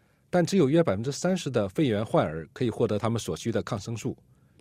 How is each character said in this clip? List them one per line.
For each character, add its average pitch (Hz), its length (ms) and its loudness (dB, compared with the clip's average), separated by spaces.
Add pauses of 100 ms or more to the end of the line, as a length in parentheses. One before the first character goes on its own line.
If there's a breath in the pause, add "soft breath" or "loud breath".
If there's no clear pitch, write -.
(300)
但 180 160 4
只 196 100 0
有 147 140 6
约 165 120 4
百 120 140 2
分 110 80 -4
之 139 80 -4
三 180 240 -2
十 151 140 -4
的 113 180 2
肺 156 180 0
炎 107 180 2
患 127 220 2
儿 80 280 -6
可 - 100 -4
以 117 60 2
获 113 180 0
得 104 100 0
他 113 120 0
们 113 100 0
所 82 160 -6
需 117 160 -4
的 104 120 0
抗 113 140 -6
生 113 180 -8
素。 - 220 -8 (440 soft breath)